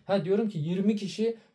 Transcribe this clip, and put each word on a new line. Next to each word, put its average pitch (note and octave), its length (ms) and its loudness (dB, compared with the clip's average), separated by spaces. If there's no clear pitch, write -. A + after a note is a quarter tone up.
Ha, F#3 200 0
diyorum G#3 240 2
ki F#3 100 -6
yirmi F#3+ 380 0
kişi G#3+ 400 -2